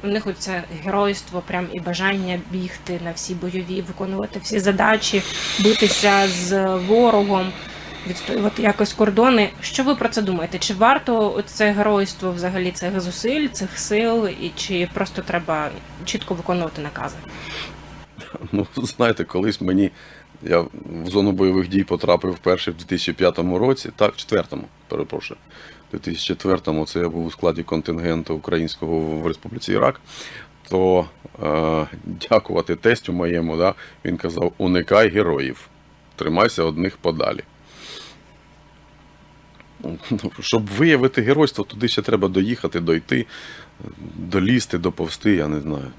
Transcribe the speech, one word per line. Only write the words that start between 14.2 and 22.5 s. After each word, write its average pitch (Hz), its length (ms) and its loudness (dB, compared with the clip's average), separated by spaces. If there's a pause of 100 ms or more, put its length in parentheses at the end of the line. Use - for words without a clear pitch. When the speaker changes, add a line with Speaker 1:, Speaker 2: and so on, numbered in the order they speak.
Speaker 1:
і - 280 -6
чи 180 380 -2
просто 190 280 -4
треба 160 480 -2 (340)
чітко 196 300 -6
виконувати 165 480 -4
накази? 147 340 -8 (1400)
Speaker 2:
Ну, 101 140 0 (100)
знаєте, 117 480 0
колись 101 360 -2
мені, 95 300 2 (520)
я 85 180 4 (440)
в - 60 -8
зону 98 220 4
бойових 92 360 2
дій 95 160 2
потрапив 87 480 0
вперше 90 380 0